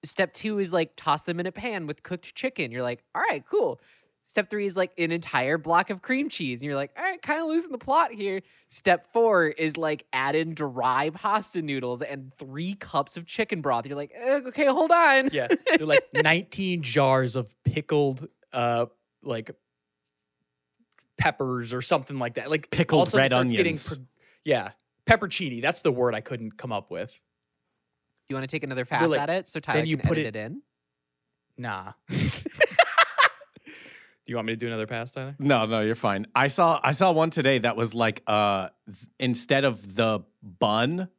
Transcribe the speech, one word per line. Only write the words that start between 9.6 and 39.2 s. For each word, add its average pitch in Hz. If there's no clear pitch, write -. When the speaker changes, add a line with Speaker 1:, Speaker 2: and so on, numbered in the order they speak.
Speaker 1:
like, 156
add 135
in 160
dry 131
pasta 202
noodles 127
and 135
three 151
cups -
of 170
chicken 208
broth. 123
You're 139
like, 143
"Uh, 262
okay, 277
hold 311
on." 277
Speaker 2:
Yeah, 127
they're 156
like 508
Speaker 1:
<laughs> -
Speaker 2:
nineteen 170
jars 131
of 127
pickled, 143
uh, 120
like, 113
peppers 123
or 127
something 143
like 120
that. 123
Like, 156
Speaker 3:
Pickled 160
Speaker 2:
all 175
of 180
a -
sudden 135
Speaker 3:
red 135
Speaker 2:
starts 127
getting 113
Speaker 3:
onions. -
Speaker 2:
pro-, 131
yeah, 113
peppercini. 175
That's 151
the 156
word 123
I 107
couldn't 113
come 123
up 101
with. 90
Speaker 1:
You 135
wanna 135
take 156
another 127
Speaker 2:
They're 143
Speaker 1:
pass 165
Speaker 2:
like, 143
Speaker 1:
at 147
it 180
so -
Tyler 147
Speaker 2:
then 156
you 160
Speaker 1:
can -
Speaker 2:
put 165
Speaker 1:
edit 120
Speaker 2:
it 110
Speaker 1:
it 107
in? 170
Speaker 2:
Nah. 98
<laughs> -
Do 120
you 117
want 110
me 113
to 117
do 117
another 110
pass, 117
Tyler? 135
Speaker 3:
No, 131
no, 110
you're 110
fine. 104
I 135
saw, 165
I 139
saw 190
one 160
today 135
that 117
was 110
like, 113
uh, 101
th-, 101
instead 131